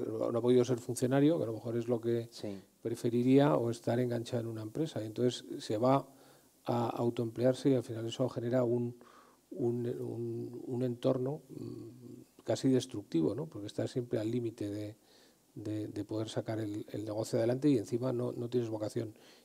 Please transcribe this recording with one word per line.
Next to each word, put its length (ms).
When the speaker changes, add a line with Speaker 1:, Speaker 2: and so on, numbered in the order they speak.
Speaker 1:
no 300
ha 40
podido 220
ser 160
funcionario, 580
que 60
a 40
lo 60
mejor 220
es 140
lo 100
que 320
Speaker 2:
Sí. 260
Speaker 1:
preferiría, 760
o 120
estar 300
enganchado 440
en 40
una 140
empresa. 420
Y 40
entonces 360
se 160
va 300
a 240
autoemplearse 800
y 60
al 80
final 240
eso 220
genera 340
un, 320
un, 380
un, 800
un 180
entorno, 680
mm, 920
casi 260
destructivo, 680
¿no? 120
Porque 200
estás 240
siempre 280
al 100
límite 400
de, 260
de, 320
de 180
poder 240
sacar 300
el, 320
el 140
negocio 340
adelante 300
y 80
encima 360
no, 180
no 180
tienes 200
vocación. 480